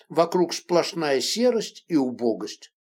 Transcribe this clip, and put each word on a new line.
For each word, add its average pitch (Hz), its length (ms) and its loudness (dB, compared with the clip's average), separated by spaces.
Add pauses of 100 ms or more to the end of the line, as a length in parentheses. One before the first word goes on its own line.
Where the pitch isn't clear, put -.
вокруг 170 460 2
сплошная 160 680 0
серость 226 640 -2
и 170 100 0
убогость. 113 760 -2 (220)